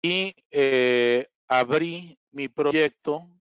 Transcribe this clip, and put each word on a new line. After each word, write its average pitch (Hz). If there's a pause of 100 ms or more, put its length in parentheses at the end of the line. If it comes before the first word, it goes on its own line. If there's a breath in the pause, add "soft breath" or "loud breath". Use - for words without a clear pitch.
y, 190 (160)
eh, 123 (180)
abrí 156 (120)
mi 139
proyecto 151 (120)